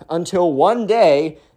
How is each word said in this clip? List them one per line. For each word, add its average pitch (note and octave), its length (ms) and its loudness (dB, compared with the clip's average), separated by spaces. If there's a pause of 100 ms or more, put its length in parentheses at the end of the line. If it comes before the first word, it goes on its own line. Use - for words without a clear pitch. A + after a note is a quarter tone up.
until F3 420 -2
one G3+ 340 0
day, D#3+ 520 0 (200)